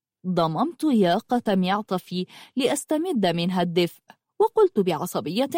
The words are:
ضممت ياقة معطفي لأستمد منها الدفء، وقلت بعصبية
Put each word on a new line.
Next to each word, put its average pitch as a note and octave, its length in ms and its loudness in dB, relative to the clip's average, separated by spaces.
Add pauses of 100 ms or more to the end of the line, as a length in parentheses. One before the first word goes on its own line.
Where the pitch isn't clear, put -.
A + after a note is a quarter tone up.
(260)
ضممت F3 580 0
ياقة A3 720 2
معطفي F#3 720 -2 (300)
لأستمد D4 680 0
منها F3 360 0
الدفء، F3 400 -2 (360)
وقلت G#4 420 2
بعصبية F#3 760 -2